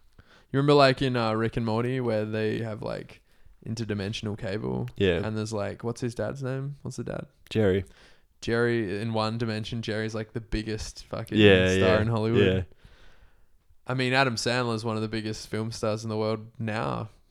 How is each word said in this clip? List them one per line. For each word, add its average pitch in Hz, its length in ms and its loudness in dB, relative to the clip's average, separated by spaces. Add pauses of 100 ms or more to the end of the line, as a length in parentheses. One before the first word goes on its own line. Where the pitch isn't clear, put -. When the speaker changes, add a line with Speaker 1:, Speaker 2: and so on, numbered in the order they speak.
(520)
Speaker 1:
You 131 80 0
remember, 147 140 6
like, 135 280 6
in, 131 140 0
uh, 113 180 0
Rick 113 240 -2
and 117 80 -2
Morty 120 340 0
where 110 260 0
they 107 340 -2
have, 110 220 -8
like, - 400 -10 (460)
interdimensional 107 720 -4
cable? 123 500 -4 (100)
Speaker 2:
Yeah. 90 280 2
Speaker 1:
And 110 120 -4
there's, 107 160 -4
like, 98 300 -6
what's 117 180 -6
his 120 120 -4
dad's 127 300 -6
name? 135 400 -6
What's 127 140 -10
the 120 60 -8
dad? - 220 -8 (240)
Speaker 2:
Jerry. 101 360 2 (560)
Speaker 1:
Jerry, 117 600 0
in 113 120 -4
one 110 240 0
dimension, 113 440 -4
Jerry's, 110 320 -4
like, 110 200 -8
the 117 80 -6
biggest 107 640 -6
fucking - 320 -4
Speaker 2:
Yeah, 95 320 10
Speaker 1:
star 95 80 4 (180)
Speaker 2:
yeah, 107 60 4
Speaker 1:
in 107 60 0
Hollywood. 113 380 2
Speaker 2:
yeah. 92 160 2 (1300)
Speaker 1:
I 127 80 -4
mean, 127 180 0
Adam 131 220 4
Sandler's 120 500 0
one 110 100 0
of 110 60 -2
the 110 60 -2
biggest 110 400 -6
film 110 240 -4
stars 110 320 -2
in 113 60 -6
the 107 80 -4
world 110 280 -2 (140)
now, 113 500 -4 (220)